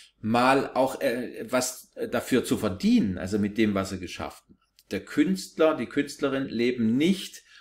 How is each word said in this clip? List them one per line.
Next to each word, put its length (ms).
mal 540
auch, 280
äh, 480
was 420
dafür 320
zu 140
verdienen, 600
also 220
mit 180
dem, 160
was 180
er 60
geschaffen 640
hat. 320
Der 80
Künstler, 760
die 120
Künstlerin 600
leben 500
nicht 460